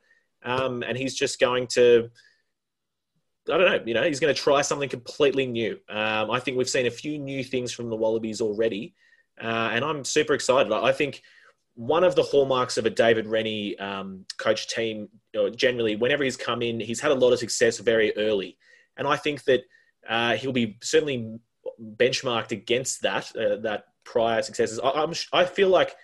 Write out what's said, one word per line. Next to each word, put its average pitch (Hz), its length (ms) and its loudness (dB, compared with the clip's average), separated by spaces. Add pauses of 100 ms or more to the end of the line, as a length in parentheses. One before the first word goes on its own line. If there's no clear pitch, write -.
(460)
um, 127 380 -4
and 117 120 -6
he's 131 200 -6
just - 240 -2
going 127 280 2
to, 120 440 6 (1400)
I 147 60 2
don't 180 80 4
know, 127 180 2
you 113 120 -2
know, 113 80 2
he's 147 160 0
gonna 143 160 2
try 143 260 4
something 143 260 -2
completely 135 600 0
new. 113 320 -4 (100)
Um, 107 400 -2
I 120 100 0
think 127 180 -4
we've 123 120 0
seen 127 160 0
a 120 60 0
few 151 260 -8
new 135 260 -8
things 123 280 -4
from 120 180 -8
the 113 60 -4
Wallabies 113 440 -2
already, 110 540 -2 (480)
uh, 113 320 -2
and 120 100 0
I'm 147 200 -4
super 147 320 0
excited. 123 360 2
I, 107 180 2
I - 20 6
think 139 320 -2 (500)
one 147 300 0
of 180 120 4
the 151 60 4
hallmarks 131 560 2
of 117 80 0
a 110 60 0
David 113 340 4
Rennie, 107 540 -2
um, 98 460 -8 (120)
coach 107 300 0
team, 110 420 -6 (240)
you 107 80 0
know, 98 80 2
generally, 117 460 0
whenever 135 280 0
he's 127 140 -2
come 135 240 -4
in, 117 180 -2
he's 113 200 -6
had 151 100 0
a 143 60 4
lot 127 180 6
of 117 60 2
success 113 400 0
very 110 360 2
early. 104 440 -2 (360)
And 131 120 -4
I 147 80 2
think 143 300 -4
that, 127 160 4 (460)
uh, 117 280 0
he'll 127 160 -4
be 117 320 -2
certainly 123 560 0 (420)
benchmarked 117 720 -2
against 120 500 -4
that, 101 340 -4
uh, 104 260 0
that 107 240 -6 (180)
prior 113 400 0
successes. 113 360 -4
I, 135 120 0
I'm 156 220 -2
sh-, - 200 -8
I 170 120 4
feel 190 240 2
like 165 340 4